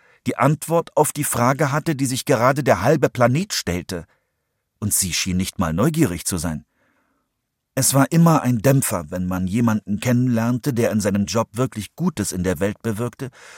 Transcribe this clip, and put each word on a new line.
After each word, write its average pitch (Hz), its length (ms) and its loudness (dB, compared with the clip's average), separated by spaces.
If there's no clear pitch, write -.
die 123 100 -4
Antwort 156 580 0
auf 147 160 2
die 147 120 -6
Frage 131 480 0
hatte, 151 240 -2
die 131 100 -4
sich 127 200 -4
gerade 131 380 2
der 110 180 2
halbe 139 280 4
Planet 127 440 2
stellte. 87 520 -6
Und 104 140 -4
sie 87 200 -2
schien 90 240 -2
nicht 92 200 -4
mal 80 160 -2
neugierig 123 520 0
zu 92 120 -4
sein. 80 280 -6
Es - 140 0
war 139 180 4
immer 165 300 6
ein 123 160 0
Dämpfer, 101 540 0
wenn 92 160 -4
man 92 180 -2
jemanden 104 540 0
kennenlernte, 123 760 0
der 117 160 2
in 110 100 0
seinem 101 260 0
Job 110 260 -2
wirklich 110 440 -4
Gutes 160 360 -4
in 90 120 -4
der 90 160 0
Welt 101 220 -2
bewirkte 117 480 -6